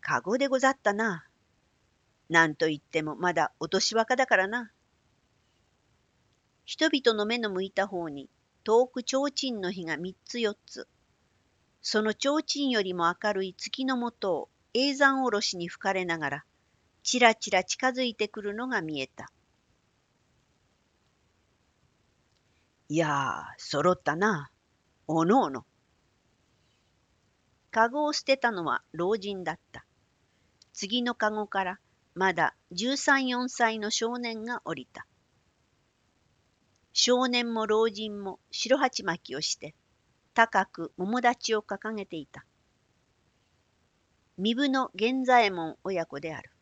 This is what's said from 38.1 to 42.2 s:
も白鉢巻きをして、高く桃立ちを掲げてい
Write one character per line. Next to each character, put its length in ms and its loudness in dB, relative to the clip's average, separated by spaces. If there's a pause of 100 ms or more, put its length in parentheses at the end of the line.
も 160 -10 (140)
白 260 2
鉢 240 0
巻 220 -4
き 100 -10
を 60 -4
し 160 -4
て、 180 -14 (600)
高 320 4
く 300 -10
桃 220 -2
立 180 2
ち 200 -2
を 60 -2
掲 320 -6
げ 120 -8
て 100 -10
い 100 -10